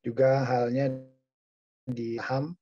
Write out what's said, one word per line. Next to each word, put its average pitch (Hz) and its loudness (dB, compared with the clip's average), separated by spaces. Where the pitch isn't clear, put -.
juga 131 4
halnya 123 0
di 117 -6
saham 135 -2